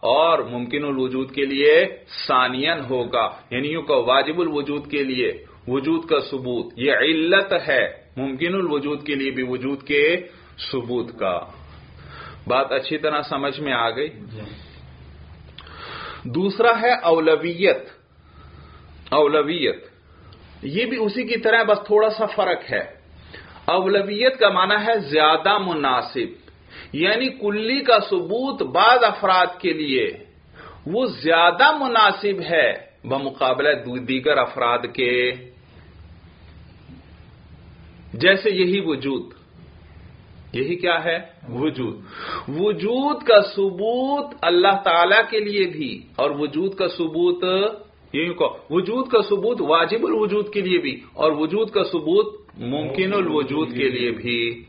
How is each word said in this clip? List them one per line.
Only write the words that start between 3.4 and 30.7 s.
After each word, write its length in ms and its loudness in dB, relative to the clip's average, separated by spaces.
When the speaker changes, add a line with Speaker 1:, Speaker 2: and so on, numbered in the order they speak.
Speaker 1:
یعنی 180 -4
یوں 140 -6
کہ 120 0
واجب 460 2
الوجود 500 -4
کے 120 -2
لیے 420 -2
وجود 360 -2
کا 160 2
ثبوت 560 -6
یہ 160 2
علت 600 2
ہے، 200 2
ممکن 380 -4
الوجود 520 -4
کے 80 -4
لیے 160 -2
بھی 120 -4
وجود 400 -6
کے 340 2
ثبوت 460 -6
کا۔ 220 -2
بات 260 2
اچھی 260 -2
طرح 240 -2
سمجھ 380 -6
میں 120 -4
آ 180 0
گئی؟ 180 -6
Speaker 2:
جی۔ 320 -16
Speaker 1:
دوسرا 560 2
ہے 120 4
اولویت۔ 840 2
اولویت 640 2
یہ 220 -2
بھی 160 -4
اسی 220 -2
کی 140 -2
طرح، 260 4
بس 240 4
تھوڑا 240 4
سا 160 -4
فرق 460 -2
ہے۔ 100 -2
اولویت 720 2
کا 100 6
معنی 260 2
ہے 240 2
زیادہ 600 2
مناسب، 920 -4
یعنی 360 0
کلی 520 -2
کا 180 4
ثبوت 520 -2
بعض 420 4
افراد 560 2
کے 120 0
لیے 400 -2